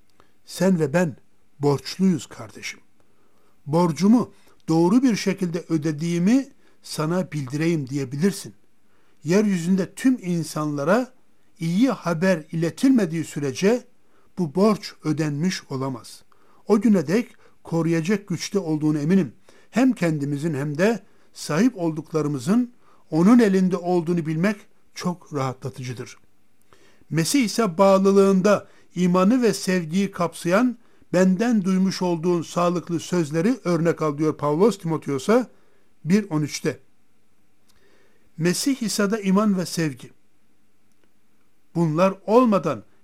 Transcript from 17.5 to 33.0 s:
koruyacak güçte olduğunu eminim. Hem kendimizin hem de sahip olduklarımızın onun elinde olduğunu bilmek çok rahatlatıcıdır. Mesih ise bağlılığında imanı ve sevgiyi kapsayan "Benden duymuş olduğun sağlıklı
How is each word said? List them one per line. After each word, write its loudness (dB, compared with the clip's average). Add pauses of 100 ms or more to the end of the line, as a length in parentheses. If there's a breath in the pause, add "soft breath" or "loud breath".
koruyacak -2
güçte -4
olduğunu -2
eminim. 2 (380 soft breath)
Hem 2
kendimizin -2
hem -4
de 2 (300 soft breath)
sahip 0
olduklarımızın -2 (380 soft breath)
onun 6
elinde 4
olduğunu -2
bilmek -2 (380)
çok -10
rahatlatıcıdır. -8 (960 soft breath)
Mesih 0
ise -2
bağlılığında 4 (260 soft breath)
imanı 2
ve 2
sevgiyi -2
kapsayan -2 (340 soft breath)
"Benden 2
duymuş 0
olduğun 0
sağlıklı -2